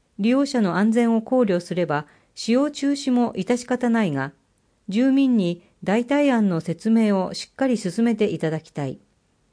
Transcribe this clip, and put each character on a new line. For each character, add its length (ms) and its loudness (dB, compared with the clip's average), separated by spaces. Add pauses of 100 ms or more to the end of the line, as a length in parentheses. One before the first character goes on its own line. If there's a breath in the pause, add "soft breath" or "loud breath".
(180)
利 120 0
用 160 2
者 160 -2
の 140 0
安 160 2
全 240 2
を 60 0
考 180 0
慮 200 2
す 140 -8
れ 100 0
ば、 220 -2 (280 soft breath)
使 180 -4
用 180 2
中 220 -2
止 200 -2
も 220 0
致 240 -2
し 80 -14
方 240 0
な 140 2
い 80 0
が、 200 -4 (560)
住 220 2
民 260 4
に 320 -2 (160)
代 220 0
替 260 2
案 160 2
の 120 0
説 300 -4
明 300 2
を 140 -6
し 180 -12
っ 20 -20
か 120 -2
り 100 2
進 280 -2
め 100 2
て 160 0
い 80 -4
た 120 -2
だ 100 -4
き 100 -18
た 160 -6
い。 120 -8 (540)